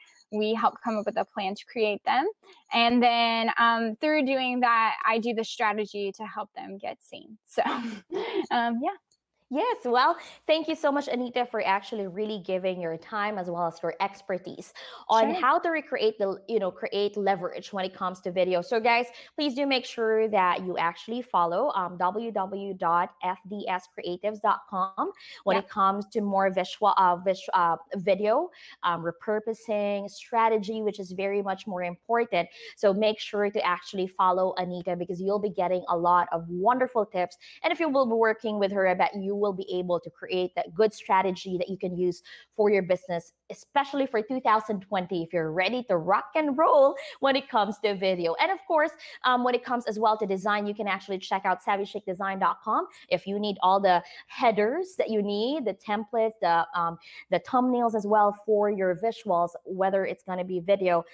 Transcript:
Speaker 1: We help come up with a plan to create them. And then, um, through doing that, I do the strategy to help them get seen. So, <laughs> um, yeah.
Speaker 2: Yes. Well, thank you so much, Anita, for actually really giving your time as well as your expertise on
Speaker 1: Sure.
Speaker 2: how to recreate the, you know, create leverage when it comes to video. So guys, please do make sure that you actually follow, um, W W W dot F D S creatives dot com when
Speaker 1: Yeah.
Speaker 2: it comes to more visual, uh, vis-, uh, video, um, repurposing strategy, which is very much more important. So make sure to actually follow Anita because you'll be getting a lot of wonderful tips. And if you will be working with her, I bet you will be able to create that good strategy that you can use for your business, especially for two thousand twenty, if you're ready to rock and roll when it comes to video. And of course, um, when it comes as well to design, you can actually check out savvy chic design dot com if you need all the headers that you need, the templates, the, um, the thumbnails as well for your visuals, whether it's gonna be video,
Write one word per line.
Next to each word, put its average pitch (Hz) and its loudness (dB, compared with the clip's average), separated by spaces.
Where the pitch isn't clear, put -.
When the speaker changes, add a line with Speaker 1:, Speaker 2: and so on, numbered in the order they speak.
Speaker 1:
We 214 0
help 220 0
come 226 -2
up 208 -4
with - -4
a 196 0
plan 196 -6
to - -14
create 214 -2
them. 254 0
And 233 4
then, 233 2
um, 226 2
through 302 2
doing 254 0
that, 233 4
I 226 2
do 226 -2
the 220 -2
strategy 208 -4
to 220 -12
help 202 -10
them 190 -14
get - -10
seen. - -16
So, - -2
<laughs> 269 -4
um, 233 0
yeah. 370 -4
Speaker 2:
Yes. 392 0
Well, 254 4
thank 320 2
you 320 -2
so 294 2
much, 285 0
Anita, 247 -2
for 220 -4
actually 202 -2
really 214 -6
giving 185 -2
your 165 -4
time 208 -4
as 180 -6
well 175 -2
as 165 -6
your 165 -2
expertise - -6
on 226 6
Speaker 1:
Sure. 339 0
Speaker 2:
how 285 6
to 349 0
recreate 277 0
the, 196 -2
you 226 0
know, 190 -2
create 202 -4
leverage 190 -2
when 190 -4
it 185 -6
comes 185 -6
to 185 -6
video. 180 2
So 226 -2
guys, 233 2
please 294 -2
do 285 0
make 262 0
sure 220 0
that 185 2
you 180 -6
actually 196 -4
follow, 185 0
um, 180 -4
W 202 -2
W - -
W 196 -4
dot 175 2
F 185 -4
D 202 -10
S 185 -4
creatives 202 -6
dot 208 2
com 190 -4
when 190 4
Speaker 1:
Yeah. 202 0
Speaker 2:
it - -10
comes 202 2
to 220 -4
more 196 2
visual, 190 2
uh, 180 6
vis-, 185 -2
uh, 170 4
video, 208 2
um, 170 0
repurposing 202 -4
strategy, 220 0
which 202 -2
is 185 -12
very 196 -2
much 190 -4
more 185 -6
important. 180 0
So 196 4
make 214 2
sure 208 -2
to 208 -2
actually 180 -2
follow 185 2
Anita 180 -4
because 175 -6
you'll 196 0
be 202 -2
getting 180 0
a 175 2
lot 175 4
of 170 -4
wonderful 220 2
tips. 180 -2
And 320 0
if 320 -2
you 330 0
will 269 4
be 226 0
working 220 0
with 196 2
her, 190 2
I 185 4
bet 180 0
you 202 -4
will 208 0
be 190 -8
able 180 0
to - -14
create 180 -4
that 175 -6
good 214 2
strategy 190 0
that 185 -4
you 190 -6
can 180 -6
use 180 0
for 208 4
your 196 4
business, 180 -2
especially 277 -2
for 226 0
two 254 -4
thousand 214 2
twenty, 185 -2
if 165 -12
you're 160 0
ready 196 0
to 202 0
rock 175 0
and 294 0
roll 302 6
when 269 4
it 269 -6
comes 214 0
to 208 0
video. 180 0
And 330 0
of 381 -4
course, 320 2
um, 247 2
when 247 2
it 240 -2
comes 247 -4
as 208 -4
well 220 2
to 220 -4
design, 208 0
you 208 -4
can 208 -4
actually 190 -4
check 190 -4
out 185 0
savvy 202 0
chic 202 -10
design 190 -4
dot 175 2
com 262 0
if 175 -2
you 196 -4
need 208 -2
all 190 6
the 180 4
headers 240 0
that - 0
you 214 0
need, 220 -2
the 202 -2
templates, 220 -2
the, 170 2
um, 170 -2
the 180 2
thumbnails 240 0
as 208 -2
well 208 4
for 208 2
your 190 0
visuals, 180 -2
whether 190 0
it's - -6
gonna 185 -6
be 185 -4
video, 180 2